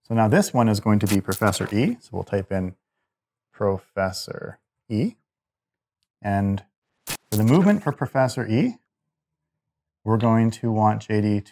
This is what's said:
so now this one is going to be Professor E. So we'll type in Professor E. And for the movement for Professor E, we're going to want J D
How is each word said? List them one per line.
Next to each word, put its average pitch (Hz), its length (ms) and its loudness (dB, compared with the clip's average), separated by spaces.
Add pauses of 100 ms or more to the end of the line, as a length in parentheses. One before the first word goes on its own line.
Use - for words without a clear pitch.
so - 120 -6
now 113 140 4
this 185 260 2
one 117 140 2
is 104 120 0
going 107 200 2
to 107 60 2
be 98 140 0
Professor 98 540 -2
E. 160 260 0
So - 120 -20
we'll 92 120 -8
type 98 260 -6
in 92 240 -4 (800)
Professor - 1040 -6 (300)
E. 120 280 -4 (1040)
And 101 420 -2 (680)
for 104 60 -2
the 107 80 2
movement 190 380 4
for 147 100 -2
Professor 131 540 -2
E, 156 320 0 (1300)
we're 110 140 2
going 113 340 2
to 117 200 -6
want 107 300 0
J 107 180 -2
D 104 200 0 (100)